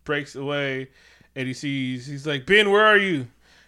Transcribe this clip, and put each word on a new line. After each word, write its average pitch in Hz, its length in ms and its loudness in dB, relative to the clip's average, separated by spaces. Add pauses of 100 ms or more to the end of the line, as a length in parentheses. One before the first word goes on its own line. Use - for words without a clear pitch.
breaks 143 320 -6
away, 135 520 -6 (460)
and 131 140 -6
he 131 60 -6
sees, 127 520 -6
he's 143 220 -12
like, 139 180 -6
"Ben, 202 240 4
where 208 160 4
are 214 100 8
you?" 180 300 2 (420)